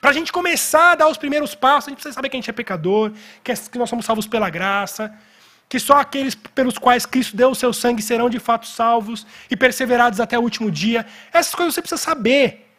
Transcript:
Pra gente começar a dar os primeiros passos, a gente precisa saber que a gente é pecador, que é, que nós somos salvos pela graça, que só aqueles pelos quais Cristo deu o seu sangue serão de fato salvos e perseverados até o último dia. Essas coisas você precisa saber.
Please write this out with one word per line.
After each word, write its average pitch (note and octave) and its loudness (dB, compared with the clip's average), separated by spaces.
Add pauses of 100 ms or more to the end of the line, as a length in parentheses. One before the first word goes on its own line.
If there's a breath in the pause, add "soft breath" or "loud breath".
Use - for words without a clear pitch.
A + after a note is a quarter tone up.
Pra C#4+ 4
gente D#4 -2
começar F4 2
a - 6
dar D#4 4
os D#4+ 0
primeiros D4 -4
passos, C#4 2
a - -12
gente C4+ -12
precisa C#4+ -14
saber C4 -6
que C4 -6
a B3+ -4
gente A3+ -8
é - -8
pecador, G#3 -2 (320 loud breath)
que - -8
é, A3+ -2
que - -12
nós A#3+ -2
somos A#3 -6
salvos A3 -2
pela G#3+ -2
graça, G3 -4 (540 soft breath)
que C4 -4
só - 4
aqueles C4+ -2
pelos - -2
quais B3 4
Cristo - -2
deu B3 4
o B3+ -4
seu B3 -2
sangue A#3+ -2
serão A#3 0
de A#3+ -2
fato A3+ -2
salvos A#3 -2 (240 loud breath)
e B3+ -2
perseverados A#3+ 2
até A#3 0
o A#3 2
último A3+ -2
dia. A3 -2 (260 loud breath)
Essas E4 2
coisas F4 0
você F4 -2
precisa - -6
saber. C4 0